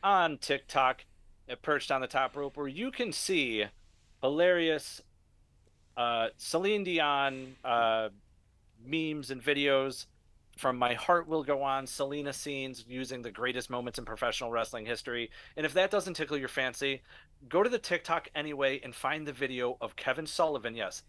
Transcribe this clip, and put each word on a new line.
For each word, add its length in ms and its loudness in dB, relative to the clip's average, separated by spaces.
on 360 4
TikTok 680 0
at 140 -12
Perched 280 0
on 120 2
the 60 -4
Top 280 0
Rope, 220 -6
where 100 -4
you 240 -6
can 220 -4
see 500 0
hilarious, 800 2
uh, 400 2
Celine 460 0
Dion, 800 2
uh, 460 4
memes 460 -4
and 140 -8
videos 600 2
from 200 2
My 160 4
Heart 340 2
Will 160 0
Go 200 0
On, 240 0
Selena 460 -4
scenes 540 -6
using 340 -6
the 100 -8
greatest 380 -4
moments 300 -6
in 60 -8
professional 460 -2
wrestling 340 -2
history. 460 -4
And 80 0
if 80 0
that 180 4
doesn't 220 0
tickle 240 -2
your 120 -4
fancy, 520 -2
go 140 6
to 60 2
the 100 0
TikTok 560 -2
anyway 480 0
and 100 -12
find 320 -2
the 80 -6
video 480 -2
of 140 -6
Kevin 320 -2
Sullivan, 480 0
yes, 340 -6